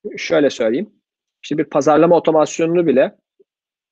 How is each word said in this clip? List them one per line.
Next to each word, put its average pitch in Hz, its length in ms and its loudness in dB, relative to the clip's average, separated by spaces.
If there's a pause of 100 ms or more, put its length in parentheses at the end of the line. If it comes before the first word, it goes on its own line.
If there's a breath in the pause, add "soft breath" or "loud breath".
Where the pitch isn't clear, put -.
(160)
Şöyle 147 340 0
söyleyeyim. 123 400 -4 (520)
İşte 147 160 -6
bir 151 60 -2
pazarlama 156 520 2
otomasyonunu 165 720 0
bile, 143 300 0 (760)